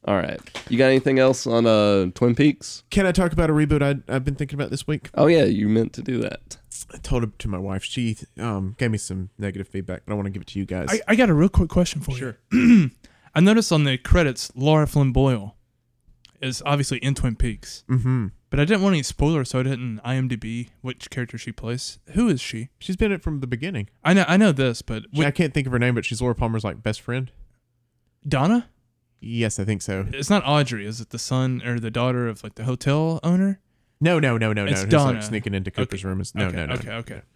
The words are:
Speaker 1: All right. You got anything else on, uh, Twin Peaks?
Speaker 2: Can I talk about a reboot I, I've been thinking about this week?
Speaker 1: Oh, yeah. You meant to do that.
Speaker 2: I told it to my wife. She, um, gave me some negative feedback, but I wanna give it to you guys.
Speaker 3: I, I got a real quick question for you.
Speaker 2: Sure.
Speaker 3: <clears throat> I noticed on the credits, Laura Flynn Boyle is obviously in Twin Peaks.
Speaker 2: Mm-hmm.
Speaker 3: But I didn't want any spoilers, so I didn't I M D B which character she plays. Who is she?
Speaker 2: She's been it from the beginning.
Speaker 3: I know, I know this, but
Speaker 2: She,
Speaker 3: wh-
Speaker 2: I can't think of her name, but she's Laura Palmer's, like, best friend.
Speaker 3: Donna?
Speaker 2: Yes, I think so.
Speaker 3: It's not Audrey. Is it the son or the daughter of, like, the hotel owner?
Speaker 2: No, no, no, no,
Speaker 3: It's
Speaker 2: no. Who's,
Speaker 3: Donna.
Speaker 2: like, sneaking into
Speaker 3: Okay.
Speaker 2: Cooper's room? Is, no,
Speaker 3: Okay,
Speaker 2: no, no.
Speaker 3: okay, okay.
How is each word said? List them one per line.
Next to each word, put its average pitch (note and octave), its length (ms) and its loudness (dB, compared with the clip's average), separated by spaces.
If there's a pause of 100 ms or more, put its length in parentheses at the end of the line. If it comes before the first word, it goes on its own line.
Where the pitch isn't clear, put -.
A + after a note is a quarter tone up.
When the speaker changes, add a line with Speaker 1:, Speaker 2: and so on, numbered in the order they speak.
Speaker 1:
All G2+ 120 2
right. D#2+ 240 -4 (260)
You A#2 100 0
got C3 100 6
anything C3 320 4
else C3 280 2
on, A#2 180 4
uh, G#2 500 4
Twin B2 200 2
Peaks? - 540 0
Speaker 2:
Can G3 160 2
I F3+ 80 2
talk F3 180 2
about D#3+ 180 2
a D#3 40 2
reboot D3+ 280 2
I, C#3+ 200 0 (120)
I've C3 120 -2
been C#3 100 -2
thinking C#3+ 240 -8
about C3+ 120 -4
this C#3 160 -6
week? D3+ 260 -6
Speaker 1:
Oh, - 140 4
yeah. D#3+ 180 6
You G#2 240 2
meant A2+ 240 2
to A#2+ 80 -12
do B2 180 -4
that. - 380 -10 (360)
Speaker 2:
I - 40 -18
told B2 260 -2
it G#2+ 160 -8
to - 80 -8
my F#2+ 120 -6
wife. G2 240 -6
She, A#2 340 -4 (220)
um, G2 380 -4
gave A#2+ 140 -2
me G#2+ 60 -2
some F#2+ 400 -8
negative G2 320 -8
feedback, F#2 360 -10
but G#2 80 -8
I - 20 -4
wanna G2+ 160 -4
give F#2+ 100 -10
it - 80 -18
to G2 100 -8
you G2 60 -4
guys. F2 260 -6
Speaker 3:
I, G#2 80 0 (100)
I A3 60 4
got A#3+ 140 4
a E3+ 40 4
real D#3 160 4
quick F3 200 2
question F3 320 0
for - 100 -6
you. B2+ 240 -8 (160)
Speaker 2:
Sure. - 0 -
Speaker 3:
<clears throat> A3+ 400 6 (440)
I D#3 40 2
noticed G#3+ 320 6
on D#3 140 4
the C3 120 0
credits, D3 580 2
Laura D3+ 320 4
Flynn C3+ 260 2
Boyle B2+ 420 2 (840)
is C3 240 -6
obviously C#3+ 320 0
in C3+ 180 -2
Twin A#2+ 200 -2
Peaks. - 540 -6
Speaker 2:
Mm-hmm. B2+ 380 0 (260)
Speaker 3:
But C#3 60 2
I D3 60 4
didn't F#3+ 180 2
want G3 100 4
any D#3 80 2
spoilers, C#3+ 480 -2
so C3 120 -2
I - 20 0
didn't B2 400 -4
I A#2+ 100 -4
M C3 140 -2
D B2 80 -4
B A2+ 340 -8 (120)
which - 280 -12
character A#2+ 300 -8
she - 120 -12
plays. - 460 -8 (140)
Who A#3 180 2
is C#3 100 0
she? A2+ 380 -10
Speaker 2:
She's - 180 -8
been G#3+ 160 0
it F#3 120 -6
from D3+ 160 -6
the C3 80 -8
beginning. B2 420 -6 (140)
Speaker 3:
I E3 100 4
know, F#3+ 140 4
I E3+ 100 4
know G#3 140 6
this, C3 320 0
but A2 280 -8
Speaker 2:
She, D3+ 120 0
Speaker 3:
wh- - 20 4
Speaker 2:
I C#3+ 60 2
can't D3+ 240 0
think C#3+ 100 0
of B2+ 80 -4
her B2 60 2
name, B2 160 2
but A2+ 100 -2
she's A#2 160 -6
Laura B2 140 0
Palmer's, A2+ 280 -2
like, G2+ 200 -6
best A2 180 -4
friend. B2 300 -6 (960)
Speaker 3:
Donna? F#3 420 2 (500)
Speaker 2:
Yes, A2+ 380 -2
I G2 80 -2
think G#2 160 -2
so. G2 320 -4
Speaker 3:
It's C#3 160 -8
not G3+ 160 4
Audrey. B2+ 400 0
Is A2 160 -10
it A2+ 80 -16
the A#2 80 -12
son B2+ 480 -2
or A#2+ 140 -4
the A2+ 100 -6
daughter A#2+ 380 -2
of, G#2+ 160 -10
like, G#2+ 100 -14
the A2+ 120 -10
hotel D3 580 0
owner? F#3 360 2 (400)
Speaker 2:
No, E3 200 4
no, B2+ 180 2
no, A2 160 0
no, G#2 120 0
Speaker 3:
It's G2 160 0
Speaker 2:
no. G2 40 -2
Who's, G2+ 60 0
Speaker 3:
Donna. C#3+ 220 4
Speaker 2:
like, A2 100 -4
sneaking G#2+ 320 -4
into F#2+ 160 -4
Speaker 3:
Okay. - 100 -4
Speaker 2:
Cooper's G2+ 240 -6
room? F#2+ 160 -4
Is, - 140 -10
no, G2 100 -2
Speaker 3:
Okay, F2+ 120 -4
Speaker 2:
no, B2+ 100 -4
no. - 80 -4
Speaker 3:
okay, A2+ 160 -8
okay. A#2 300 -12 (140)